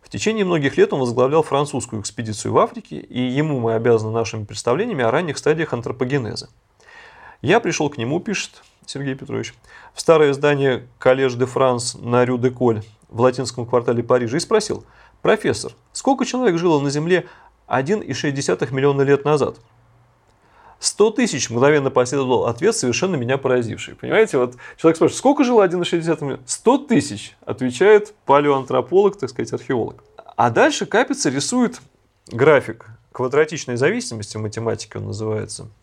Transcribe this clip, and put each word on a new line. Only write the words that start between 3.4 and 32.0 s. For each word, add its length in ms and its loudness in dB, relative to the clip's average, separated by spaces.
мы 140 -2
обязаны 380 2
нашими 320 -4
представлениями 600 -4
о 60 2
ранних 300 -2
стадиях 340 -2
антропогенеза. 760 -6
"Я 180 2
пришёл 300 -2
к 80 -10
нему", 220 -2
пишет 440 -8
Сергей 300 -8
Петрович, 400 -8
"в 40 -14
старое 340 6
здание 540 0
Коллеж 340 4
де 140 0
Франс 480 0
на 280 0
Рю 140 0
де 140 0
Коль 320 0
в 100 -10
латинском 460 0
квартале 380 0
Парижа 340 0
и 20 0
спросил: 460 -2
'Профессор, 520 0
сколько 340 0
человек 320 0
жило 220 2
на 100 -2
Земле 360 -2
один 340 -2
и 140 -8
шесть 220 -4
десятых 360 -2
миллиона 300 0
лет 240 2
назад?' 320 0
Сто 300 2
тысяч", 400 -2
мгновенно 400 4
последовал 560 2
ответ, 300 0
совершенно 400 -2
меня 240 -2
поразивший. 560 -2
Понимаете, 420 0
вот 200 0
человек 200 4
спрашивает: 200 2
"Сколько 260 2
жило 200 4
один 180 0
и 40 -2
шесть 180 -2
десятых 180 -2
миллиона?" 240 -8
"Сто 320 0
тысяч", 580 -2
отвечает 680 4
палеоантрополог, 920 2
так 140 -8
сказать, 220 -6
археолог. 500 -6
А 160 2
дальше 340 2
Капица 460 0
рисует 500 -2